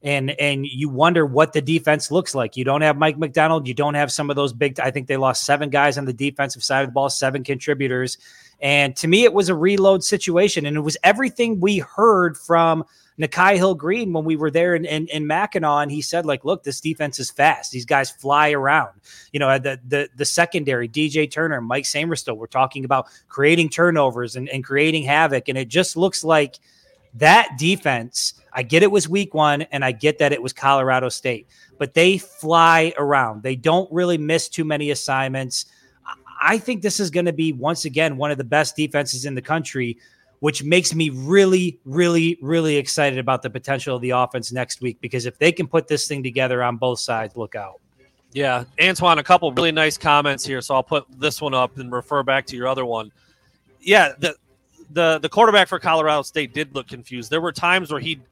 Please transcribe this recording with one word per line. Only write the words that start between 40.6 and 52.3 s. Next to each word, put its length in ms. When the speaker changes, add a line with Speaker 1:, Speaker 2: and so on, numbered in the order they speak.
Speaker 1:
makes 320
me 160
really, 760
really, 560
really 360
excited 420
about 240
the 80
potential 460
of 60
the 80
offense 420
next 280
week, 200
because 260
if 120
they 120
can 160
put 220
this 180
thing 160
together 400
on 140
both 240
sides, 360
look 200
out. 240
Speaker 2:
Yeah, 320
Antoine, 380
a 60
couple 280
really 200
nice 240
comments 480
here, 160
so 140
I'll 80
put 240
this 220
one 140
up 240
and 120
refer 320
back 240